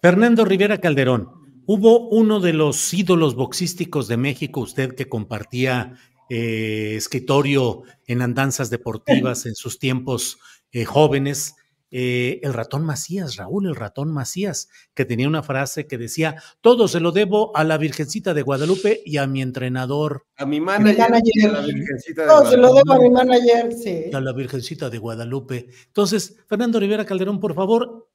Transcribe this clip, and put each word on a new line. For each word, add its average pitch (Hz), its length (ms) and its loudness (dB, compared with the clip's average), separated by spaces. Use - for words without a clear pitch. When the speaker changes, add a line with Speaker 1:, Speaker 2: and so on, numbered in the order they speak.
Speaker 1:
Fernando 226 420 6
Rivera 196 340 2
Calderón, 127 520 0
hubo 226 440 4
uno 214 300 4
de 180 120 2
los 156 400 0
ídolos 170 440 2
boxísticos 156 720 -4
de 117 120 -2
México, 139 420 -4
usted 127 340 -6
que 127 140 -8
compartía, 123 880 -4
eh, 110 680 -4
escritorio 135 880 -2
en 123 160 -4
Andanzas 127 480 -4
Deportivas 120 720 -2
en 113 100 -8
sus - 240 -12
tiempos, 127 600 -4
eh, 117 140 -4
jóvenes, 139 680 0
eh, 123 520 -4
el 139 120 -4
Ratón 113 300 -6
Macías, 156 520 -8
Raúl, 131 300 -6
el 160 100 -4
Ratón 135 340 -8
Macías, 160 580 -6
que 131 100 -2
tenía 120 240 -2
una 156 140 -2
frase 139 440 -6
que 131 120 -10
decía, 151 380 -6
"Todo 233 260 6
se 175 120 -2
lo 170 120 0
debo 208 420 0
a 156 80 0
la 156 140 2
Virgencita 156 560 -4
de 151 80 0
Guadalupe 160 640 -2
y 147 140 -4
a 139 80 0
mi 135 160 -2
entrenador". 127 840 -4
Speaker 2:
A 139 100 -6
mi 147 140 -2
Speaker 3:
Mi 165 60 -2
Speaker 2:
manager 208 300 4
y 220 40 4
a 226 480 4
la 214 120 2
Speaker 3:
manager. 143 140 -4
Speaker 2:
Virgencita 139 480 -6
de 311 60 0
Speaker 3:
Todo 302 220 8
se 254 60 6
lo 247 120 8
Speaker 2:
Guadalupe. 269 200 8
Speaker 3:
debo 269 40 6
a 254 100 6
mi 247 80 8
manager, 240 640 4
sí. 190 360 -6
Speaker 1:
Y - 40 -10
a 135 60 -2
la 131 120 -4
Virgencita 131 580 -8
de 117 80 -10
Guadalupe. 120 720 -8
Entonces, 202 500 -2
Fernando 233 320 0
Rivera 208 240 0
Calderón, 190 340 -4
por 165 160 -4
favor 226 600 -2